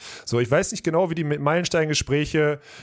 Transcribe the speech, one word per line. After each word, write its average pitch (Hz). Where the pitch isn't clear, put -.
So, 120
ich 117
weiß 175
nicht -
genau, 170
wie 165
die 160
Me-, 147
Meilensteingespräche 151